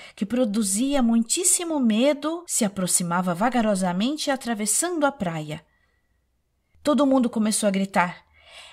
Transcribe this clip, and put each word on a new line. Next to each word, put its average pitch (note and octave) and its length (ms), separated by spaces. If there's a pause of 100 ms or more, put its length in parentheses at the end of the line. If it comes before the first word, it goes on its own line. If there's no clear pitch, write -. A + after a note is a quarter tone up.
(160)
que - 80
produzia A3+ 760
muitíssimo D4+ 800
medo, C#4+ 680
se - 180
aproximava F3+ 680
vagarosamente, G#3+ 960
atravessando C4 760
a C#4 80
praia. D#3+ 540 (1160)
Todo C#4+ 240
mundo C4 200
começou A3 380
a G3+ 60
gritar: F#3+ 520 (480)